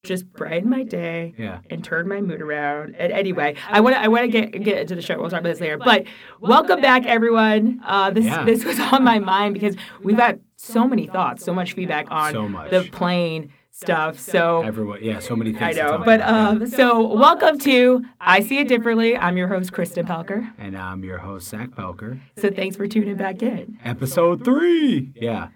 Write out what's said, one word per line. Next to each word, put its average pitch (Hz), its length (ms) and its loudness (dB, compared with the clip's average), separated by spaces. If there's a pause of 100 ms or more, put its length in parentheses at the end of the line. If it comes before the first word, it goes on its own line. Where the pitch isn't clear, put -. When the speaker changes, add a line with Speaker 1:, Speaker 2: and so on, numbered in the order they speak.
Speaker 1:
just 180 300 -8
brightened 175 360 -4
my 262 140 0
day 170 540 -8
Speaker 2:
Yeah. 98 220 -10 (100)
Speaker 1:
and 165 140 -10
turned 170 260 -4
my 202 120 -6
mood 160 200 -6
around. 147 560 -6
And 175 160 -4
anyway, 180 420 -2 (140)
I 202 120 6
wanna, 254 160 6
I 220 120 2
wanna 233 200 4
get, 220 220 0 (120)
get 208 160 0
into 170 160 -6
the 170 60 -8
show. 165 180 -4
We'll 170 100 -4
talk 170 120 -4
about 170 100 -2
this 160 100 -6
later. 151 160 -4
But 226 280 2 (360)
welcome 294 400 6
back, 254 240 6
everyone. 220 800 4
Uh, 196 240 2
this, 190 160 2
Speaker 2:
Yeah. 160 180 0
Speaker 1:
this 233 220 4
was 339 140 -2
on 269 240 2
my 226 160 4
mind 202 340 0
because 202 220 -2 (260)
we've 208 160 2
got 240 220 4 (180)
so 240 300 0
many 247 200 0
thoughts, 160 380 -4
so 180 80 -4
much 180 200 -4
feedback 170 360 -6
on 151 240 -2
Speaker 2:
So - 160 -4
much. 185 220 -8
Speaker 1:
the 185 200 2
plane 170 600 -4 (180)
stuff. 160 500 -4
So 170 440 0
Speaker 2:
Everyone, 107 400 -6
yeah, 110 160 -4
so - 160 -6
many 110 200 -2
Speaker 1:
I - 40 -12
Speaker 2:
things 165 180 -2
to 156 60 -2
Speaker 1:
know, 147 140 0
Speaker 2:
talk 170 80 -4
Speaker 1:
but, 220 140 6
Speaker 2:
about, 214 140 0
yeah. 214 160 4
Speaker 1:
um, 220 180 0
so 240 480 2
welcome 311 440 6
to 254 440 4 (160)
I 180 220 4
See 269 160 -2
It 285 100 0
Differently. 226 480 2
I'm 180 220 0
your 180 120 -2
host, 185 220 -4
Kristen 175 360 -4
Pelker. 180 500 -6
Speaker 2:
And 98 200 -12
I'm 92 260 -10
your 92 160 -10
host, 95 280 -12
Zach 117 220 -12
Pelker. 107 500 -12 (180)
Speaker 1:
So 202 120 0
thanks 190 260 -6
for 202 120 -6
tuning 202 300 -2
back 190 260 -6
in. 220 400 -6
Speaker 2:
Episode 170 600 -2
three. 294 720 2
Yeah. 113 400 -6